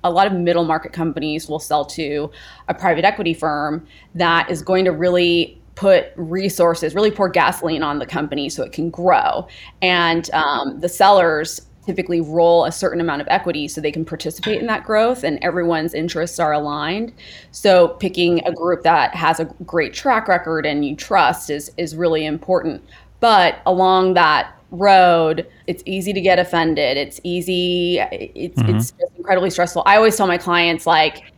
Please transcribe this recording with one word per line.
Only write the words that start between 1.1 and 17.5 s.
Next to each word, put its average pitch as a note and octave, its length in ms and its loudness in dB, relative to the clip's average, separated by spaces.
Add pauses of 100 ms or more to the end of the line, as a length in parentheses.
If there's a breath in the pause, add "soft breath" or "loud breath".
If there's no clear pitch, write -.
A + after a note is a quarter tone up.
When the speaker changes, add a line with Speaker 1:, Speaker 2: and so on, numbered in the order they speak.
Speaker 1:
will D3+ 120 -6
sell D3+ 260 -4
to D3 460 -6 (360 loud breath)
a - 60 -4
private F3 320 0
equity F#3 300 0
firm D3+ 500 -4 (300 soft breath)
that E3 340 2
is D#3+ 140 -6
going F#3 220 2
to F3+ 60 4
really E3+ 640 0 (240)
put F#3+ 280 4 (100)
resources, E3+ 760 -2
really G#3 160 2
pour G#3 200 -2
gasoline E3+ 540 0
on D3 160 -4
the B2 60 -6
company C#3+ 440 -6
so - 140 -8
it - 100 -10
can E3 160 -6
grow. F3 580 0 (340 loud breath)
And, E3+ 520 0
um, C#3+ 480 -2
the E3+ 80 -2
sellers F3 720 2 (240)
typically F3 340 -4
roll E3+ 460 4
a D#3+ 80 -2
certain - 260 -4
amount D3+ 220 -4
of C#3 80 -8
equity D3+ 400 -2
so - 100 -10
they D3+ 100 -4
can D#3+ 140 -6
participate E3 560 -6
in A#3 80 -4
that A3 160 -4
growth A3+ 400 0
and D3+ 180 -2
everyone's E3+ 520 -2
interests E3 440 -4
are D#3 140 0
aligned. D3+ 640 -4 (380 loud breath)